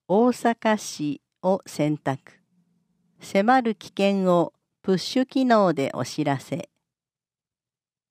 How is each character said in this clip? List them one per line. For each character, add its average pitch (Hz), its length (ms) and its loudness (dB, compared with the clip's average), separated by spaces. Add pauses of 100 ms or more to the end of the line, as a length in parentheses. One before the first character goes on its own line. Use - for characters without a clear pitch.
大 220 200 4
阪 226 480 0
市 - 440 -8 (220)
を 185 240 0
選 151 320 -2
択。 - 340 -6 (880)
迫 226 400 2
る 226 140 -4
危 - 140 -16
険 196 440 0
を 170 200 2 (300)
プ 190 120 0
ッ - 40 2
シ - 220 -2
ュ 262 60 0
機 262 180 -2
能 208 300 4
で 135 200 -2
お 127 100 -6
知 - 200 -6
ら 139 160 0
せ。 - 280 -10 (1400)